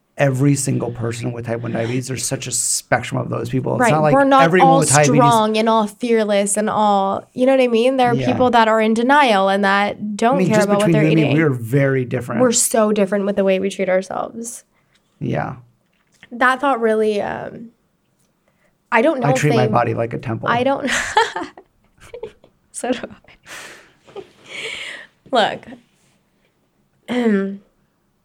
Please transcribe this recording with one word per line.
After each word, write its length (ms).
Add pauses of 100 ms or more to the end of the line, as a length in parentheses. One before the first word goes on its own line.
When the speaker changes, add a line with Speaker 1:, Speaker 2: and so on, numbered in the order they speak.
(160)
Speaker 1:
every 400
single 360
person 400
with 140
type 140
one 120
diabetes, 360
there's 160
such 240
a 40
spectrum 680
of 100
those 200
people. 240
It's 80
Speaker 2:
Right. 100
Speaker 1:
not 100
like 120
Speaker 2:
We're 100
not 180
Speaker 1:
everyone 260
Speaker 2:
all 120
Speaker 1:
with 80
diabetes 260
Speaker 2:
strong 420
and 120
all 180
fearless 680
and 140
all, 640
you 120
know 100
what 60
I 60
mean? 300
There 120
are 40
Speaker 1:
Yeah. 180
Speaker 2:
people 180
that 180
are 120
in 140
denial 540
and 160
that 520
don't 200
Speaker 1:
I 20
mean, 100
Speaker 2:
care 80
Speaker 1:
just 100
Speaker 2:
about 120
what 80
Speaker 1:
between 60
Speaker 2:
they're 120
Speaker 1:
you 60
and 100
Speaker 2:
eating. 160
Speaker 1:
me, 60
we're 80
very 540
different. 360
Speaker 2:
We're 120
so 400
different 340
with 100
the 80
way 160
we 100
treat 180
ourselves. 760 (560)
Speaker 1:
Yeah. 360 (760)
Speaker 2:
That 280
thought 200
really, 420
um, 480 (1200)
I 100
don't 180
know 80
Speaker 1:
I 40
Speaker 2:
if 40
Speaker 1:
treat 180
my 120
Speaker 2:
they, 60
Speaker 1:
body 220
like 180
a 60
temple. 300
Speaker 2:
I 160
don't. 320
<laughs> 40 (1700)
So 200
do 80 (1160)
I. 40 (1120)
Look. 300 (1500)
<clears throat> 520 (640)